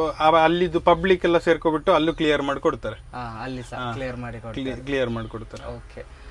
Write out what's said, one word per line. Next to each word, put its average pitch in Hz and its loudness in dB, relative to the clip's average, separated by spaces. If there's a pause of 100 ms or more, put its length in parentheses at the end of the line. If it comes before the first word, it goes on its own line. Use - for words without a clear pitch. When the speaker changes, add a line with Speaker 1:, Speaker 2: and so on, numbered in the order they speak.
(100)
Speaker 1:
ಆ, 156 6
ಅಲ್ಲಿದ್ದು 170 2
ಪಬ್ಲಿಕ್ 175 4
ಎಲ್ಲ 170 4
ಸೇರ್ಕೊಬಿಟ್ಟು 160 2
ಅಲ್ಲೂ 160 2
ಕ್ಲಿಯರ್ 151 2
ಮಾಡ್ಕೊಡ್ತಾರೆ. 135 -4
Speaker 2:
ಆ, 117 -10
ಅಲ್ಲಿ 127 -10
ಸಹ 120 -14
Speaker 1:
ಹಾ. 123 -6
Speaker 2:
ಕ್ಲಿಯರ್ 127 -8
ಮಾಡಿ 120 -12
ಕೊಡ್ತಾರೆ. 123 -6
Speaker 1:
ಕ್ಲಿ-, 127 -12
ಕ್ಲಿಯರ್ 131 0
ಮಾಡ್ಕೊಡ್ತಾರೆ. 113 -10
Speaker 2:
ಓಕೆ. - -18 (120)